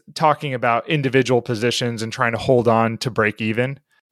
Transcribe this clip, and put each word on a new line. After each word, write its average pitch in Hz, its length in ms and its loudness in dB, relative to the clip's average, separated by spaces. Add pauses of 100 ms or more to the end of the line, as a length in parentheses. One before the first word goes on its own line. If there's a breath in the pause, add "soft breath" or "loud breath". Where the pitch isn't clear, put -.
(140)
talking 151 400 0
about 117 340 0
individual 131 540 2
positions 117 600 -4
and 113 100 -8
trying 117 200 0
to 113 40 -2
hold 120 300 2
on 113 320 2
to - 100 -6
break 107 320 -2
even. 117 380 -2 (320)